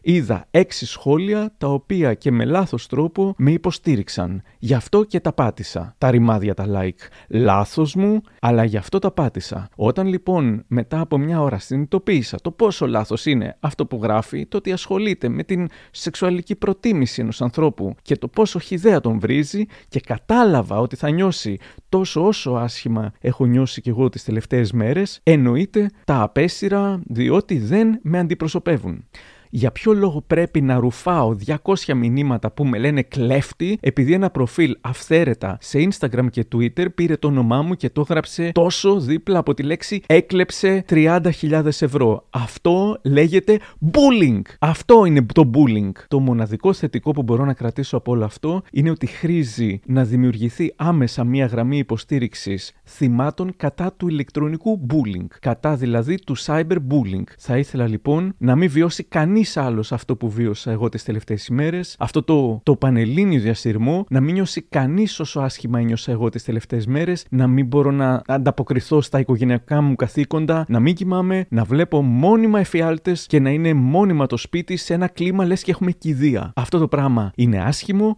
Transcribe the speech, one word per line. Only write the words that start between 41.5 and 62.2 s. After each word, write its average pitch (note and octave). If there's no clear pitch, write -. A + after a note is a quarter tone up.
ευρώ». B2+
Αυτό F3+
λέγεται E3
bullying! G#3
Αυτό G3
είναι C#3+
το D3
bullying! A2
Το C#3
μοναδικό A#2
θετικό D3
που C#3+
μπορώ A#2+
να C#3
κρατήσω B2
από A#2+
όλο A#2
αυτό D#3+
είναι D3
ότι D#3
χρήζει A#2+
να C3
δημιουργηθεί B2
άμεσα D3
μία C3
γραμμή A#2+
υποστήριξης A2+
θυμάτων D3
κατά F3
του F3+
ηλεκτρονικού D#3
bullying, G#2
κατά C#3
δηλαδή A#2+
του C#3+
cyberbullying. C#3+
Θα B2
ήθελα C3
λοιπόν D3+
να B2
μην E3+
βιώσει D#3+
κανείς E3
άλλος A#2+
αυτό B2+
που A#2
βίωσα A2
εγώ A2
τις -
τελευταίες G#2+
ημέρες, E3
αυτό C#3+